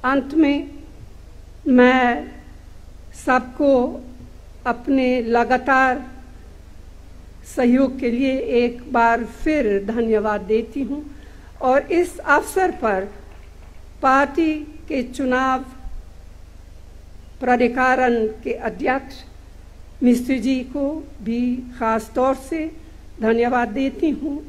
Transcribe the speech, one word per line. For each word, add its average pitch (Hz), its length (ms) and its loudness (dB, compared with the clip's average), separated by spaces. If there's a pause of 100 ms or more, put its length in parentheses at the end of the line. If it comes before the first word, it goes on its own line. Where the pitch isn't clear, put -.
अंत 277 300 0
में 285 360 4 (960)
मैं 247 640 6 (920)
सबको 254 760 2 (680)
अपने 254 560 0
लगातार 247 880 2 (1500)
सहयोग 254 440 4
के 247 100 -2
लिए 262 280 0
एक 240 540 0
बार 233 320 4
फिर 214 600 0
धन्यवाद 214 560 0
देती 220 420 -2
हूँ 285 280 -6 (520)
और 262 300 2
इस 349 260 0
अवसर 349 520 2
पर 202 420 -2 (920)
पार्टी 285 520 4 (340)
के 277 140 -2
चुनाव 262 580 0 (1800)
प्राधिकरण 247 840 2
के - 260 -6
अध्यक्ष 254 640 -4 (880)
मिस्त्री 247 360 4
जी 254 220 0
को 285 460 -4 (160)
भी 240 340 -2 (220)
खास 220 360 -2
तौर 262 200 2
से 320 420 -6 (440)
धन्यवाद 233 480 2
देती 269 420 -2
हूँ 285 380 -6